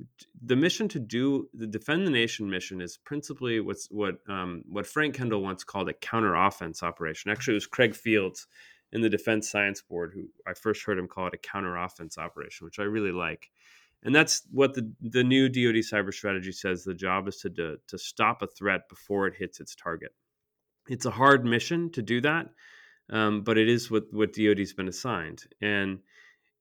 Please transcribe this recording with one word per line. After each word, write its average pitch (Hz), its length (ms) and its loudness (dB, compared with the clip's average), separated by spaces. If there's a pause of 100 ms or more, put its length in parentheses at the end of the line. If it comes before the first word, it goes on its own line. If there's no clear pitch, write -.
(440)
the 123 120 2
mission 175 340 2
to 160 100 -6
do, 127 540 -2
the 110 140 -10
Defend 147 380 -2
the 175 60 2
Nation 113 380 0
mission 92 320 -6
is 87 240 -10
principally 127 540 -4
what's, 98 320 -6
what, 101 240 -4 (120)
um, 90 400 -6
what 101 200 -6
Frank 151 280 0
Kendall 113 280 -2
once 95 200 -6
called 95 260 -4
a 76 40 -4
counteroffense 95 880 0
operation. 82 500 -4
Actually, 127 220 0
it 104 40 4
was 98 100 -4
Craig 117 280 2
Fields 104 520 0 (440)
in 113 100 -2
the 113 80 4
Defense 107 400 0
Science 101 320 0
Board 85 320 -6
who 95 100 -10 (240)
I 92 60 -6
first - 300 -2
heard 104 140 -2
him 90 100 -4
call 92 200 -6
it 85 80 -8
a - 20 -10
counteroffense 90 800 -8
operation, 80 480 -12
which 82 140 -12
I 104 40 -2
really 104 280 -2
like. 85 400 -6 (540)
And 123 100 4
that's 156 360 4
what 135 240 4
the, 113 140 -4 (120)
the 123 220 2
new 131 260 6
D 123 180 2
O 113 60 4
D 110 60 4
cyber 104 340 0
strategy 95 400 -4
says. 92 300 -4
The 95 100 -4
job 95 340 -2
is 98 100 -8
to, - 120 -6
to, 82 280 -6 (100)
to 95 100 -10
stop 113 440 0
a 101 60 -4
threat 95 400 -2
before 98 400 -2
it 87 80 -4
hits - 240 -10
its 80 160 -16
target. - 380 -10 (760)
It's 123 180 -6
a 123 60 -2
hard 131 320 8
mission 165 500 0
to 131 100 -4
do 120 180 0
that, 151 300 0 (580)
um, 107 320 2
but 110 160 4
it 110 100 8
is 120 240 2
what, 110 200 2
what 104 200 2
D 107 160 2
O 104 60 8
D's 98 200 -2
been 95 140 -4
assigned. 87 560 -6 (160)
And 98 400 -2 (600)